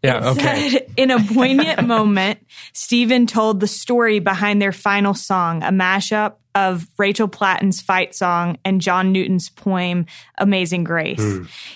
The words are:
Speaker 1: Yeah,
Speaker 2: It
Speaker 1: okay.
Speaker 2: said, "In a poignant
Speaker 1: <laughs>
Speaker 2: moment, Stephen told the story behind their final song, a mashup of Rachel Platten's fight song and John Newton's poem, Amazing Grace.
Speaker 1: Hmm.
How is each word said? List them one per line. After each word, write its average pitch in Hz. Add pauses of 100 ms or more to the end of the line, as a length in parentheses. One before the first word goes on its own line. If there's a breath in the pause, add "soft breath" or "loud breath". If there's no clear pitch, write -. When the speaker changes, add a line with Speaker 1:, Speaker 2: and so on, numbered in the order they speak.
Speaker 1:
Yeah, 127
Speaker 2:
It 131
Speaker 1:
okay. 285
Speaker 2:
said, 254
"In 262
a 247
poignant 262
Speaker 1:
<laughs> -
Speaker 2:
moment, 214 (340 loud breath)
Stephen 240
told 220
the 208
story 233
behind 202
their 196
final 202
song, 170
a -
mashup 196 (180)
of 190 (120)
Rachel 202
Platten's 190
fight 185
song 175
and 190
John 190
Newton's 185
poem, 180 (320 loud breath)
Amazing 180
Grace. 156
Speaker 1:
Hmm. 98 (320 loud breath)